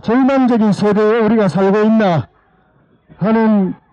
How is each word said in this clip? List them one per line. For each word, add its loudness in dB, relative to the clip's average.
절망적인 0
세대에 0
우리가 0
살고 0
있나 0
하는 0